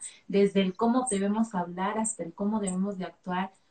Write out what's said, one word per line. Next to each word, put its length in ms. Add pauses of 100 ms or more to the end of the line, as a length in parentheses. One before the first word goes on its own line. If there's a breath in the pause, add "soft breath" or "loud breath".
(280 loud breath)
Desde 340
el 140
cómo 340
debemos 440
hablar 440
hasta 240
el 100
cómo 280
debemos 360
de 80
actuar, 480 (180)